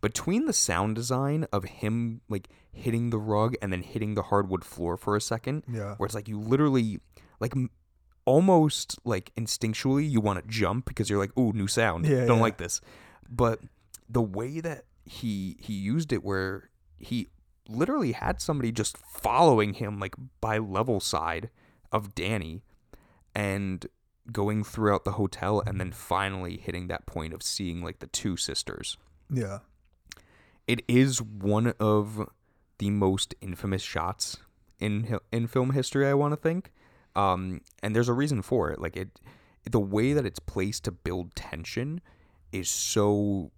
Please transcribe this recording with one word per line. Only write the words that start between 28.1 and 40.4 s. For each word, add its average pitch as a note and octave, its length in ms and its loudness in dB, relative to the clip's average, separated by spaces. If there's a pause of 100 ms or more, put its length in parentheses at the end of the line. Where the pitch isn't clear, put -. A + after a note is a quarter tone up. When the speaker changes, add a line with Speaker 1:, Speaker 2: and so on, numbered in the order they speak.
Speaker 1:
sisters. - 600 -6 (320)
Speaker 2:
Yeah. G#2 300 -4 (1080)
Speaker 1:
It A#2 200 0
is B2+ 340 6
one G#2+ 580 0
of G#2+ 480 2 (520)
the G2+ 100 0
most G2 520 2
infamous F#2+ 400 -4
shots - 560 -4 (420)
in G#2+ 260 -2
hi-, A2 140 -4 (120)
in A#2 160 0
film B2+ 240 0
history, C3+ 360 0
I C#3 60 2
wanna D3 220 2
think. E3 360 -2 (440)
Um, F#2 460 0 (200)
and G#2+ 140 0
there's A#2+ 140 4
a A#2+ 40 4
reason C3+ 280 2
for F#2 300 2
it. - 80 -6
Like, E2+ 180 -6
it, F#2+ 220 -10 (500)
the A2+ 100 4
way G#2 340 2
that C#3+ 120 2
it's - 140 -6
placed - 460 -4